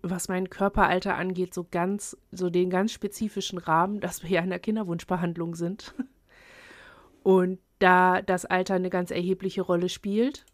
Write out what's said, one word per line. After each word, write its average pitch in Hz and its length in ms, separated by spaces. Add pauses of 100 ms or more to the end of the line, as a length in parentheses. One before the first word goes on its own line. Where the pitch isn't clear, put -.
was 180 260
mein 185 220
Körperalter 196 640
angeht, 180 380
so 175 160
ganz, 185 480 (140)
so 180 180
den 180 200
ganz 190 220
spezifischen 202 680
Rahmen, 180 400
dass 175 240
wir 165 60
ja 180 120
in 185 80
der 180 100
Kinderwunschbehandlung 170 960
sind. 170 440
<laughs> - 1200
Und 185 360 (200)
da 185 420
das 185 240
Alter 185 300
eine 185 140
ganz 180 220
erhebliche 185 500
Rolle 180 280
spielt 220 640